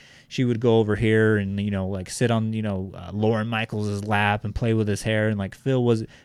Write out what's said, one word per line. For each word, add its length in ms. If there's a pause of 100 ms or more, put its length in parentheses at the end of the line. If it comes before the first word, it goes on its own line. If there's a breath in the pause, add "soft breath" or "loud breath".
(300 loud breath)
she 140
would 160
go 180
over 160
here 440
and, 200
you 120
know, 180
like, 220
sit 200
on, 220
you 80
know, 340
uh, 200
Lorne 340
Michaels' 560
lap 400
and 100
play 200
with 120
his 140
hair. 280
And, 100
like, 160
Phil 280
was, 220 (200 loud breath)